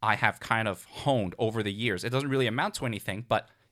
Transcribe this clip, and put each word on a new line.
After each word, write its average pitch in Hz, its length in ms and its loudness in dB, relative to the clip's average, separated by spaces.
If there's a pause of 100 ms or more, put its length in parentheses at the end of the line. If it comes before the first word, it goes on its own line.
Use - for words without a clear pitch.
I 107 140 4
have - 260 2
kind 113 260 0
of 98 180 -4
honed 113 520 0
over 113 260 0
the 101 100 -2
years. 104 300 -2
It 117 60 -2
doesn't 135 200 0
really 131 180 2
amount 147 280 -2
to 139 100 -6
anything, 107 420 -4
but 107 200 2 (240)